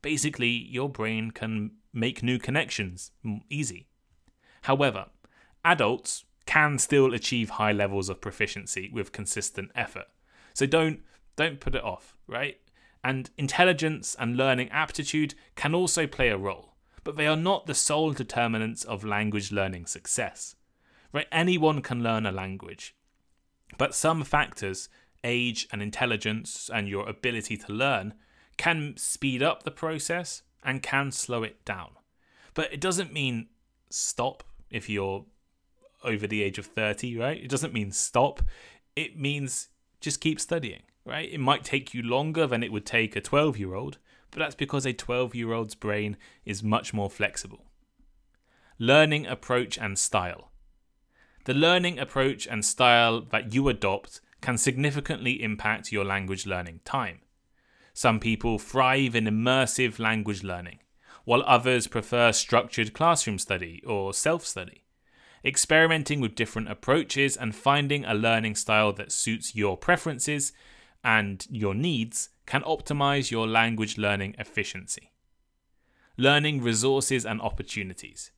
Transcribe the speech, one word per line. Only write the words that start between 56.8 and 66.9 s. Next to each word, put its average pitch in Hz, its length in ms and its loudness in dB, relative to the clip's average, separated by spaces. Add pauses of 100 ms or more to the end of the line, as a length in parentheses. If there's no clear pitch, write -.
time. 110 360 -4 (720)
Some 113 280 4
people 113 380 2
thrive 127 580 2
in 110 80 2
immersive 123 760 2
language 107 460 0
learning, 90 340 -10 (460)
while 120 200 6
others 127 440 6
prefer 120 420 4
structured 113 600 2
classroom 151 460 2
study 87 460 -6
or 98 300 -2
self-study. - 720 -4 (600)
Experimenting 156 760 4
with 113 140 0
different 110 360 -2
approaches 139 640 2